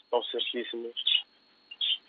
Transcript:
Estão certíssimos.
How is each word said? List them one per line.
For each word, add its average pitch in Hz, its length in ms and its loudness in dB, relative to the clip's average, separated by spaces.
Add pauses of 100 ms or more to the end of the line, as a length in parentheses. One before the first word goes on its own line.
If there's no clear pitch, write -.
Estão 120 220 2
certíssimos. 117 680 -4 (1160)